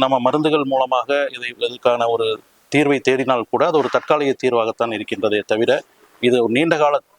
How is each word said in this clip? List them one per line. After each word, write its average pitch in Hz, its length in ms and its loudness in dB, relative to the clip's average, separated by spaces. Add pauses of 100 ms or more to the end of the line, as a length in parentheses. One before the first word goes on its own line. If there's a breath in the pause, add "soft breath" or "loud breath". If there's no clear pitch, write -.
நம்ம 131 220 2
மருந்துகள் 151 380 2
மூலமாக 131 460 0 (260)
இதை, 120 140 -12 (160)
இதுக்கான 120 480 0
ஒரு 113 140 0 (440)
தீர்வை 143 360 2
தேடினால் 131 420 2
கூட 127 180 0
அது 165 140 2
ஒரு 123 140 -2
தற்காலிக 139 480 -2
தீர்வாகத்தான் 117 540 -2
இருக்கின்றதே 104 440 -4 (100)
தவிர, 120 220 0 (480)
இது 123 220 2
ஒரு 110 140 -2
நீண்டகால 147 440 2 (180)